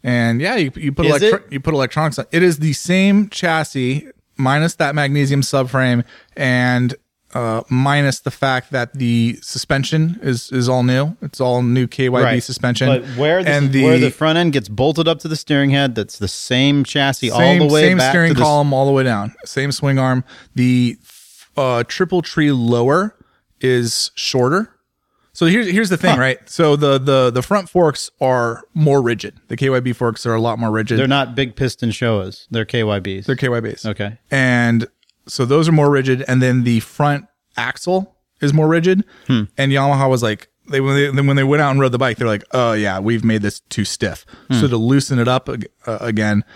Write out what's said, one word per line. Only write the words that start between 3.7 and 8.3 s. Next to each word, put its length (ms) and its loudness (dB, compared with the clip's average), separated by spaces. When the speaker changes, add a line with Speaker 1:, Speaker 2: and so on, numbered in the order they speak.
Speaker 1:
minus 400 0
that 200 -2
magnesium 460 0
subframe 640 0
and, 600 0
uh, 360 -4
minus 500 0
the 100 -6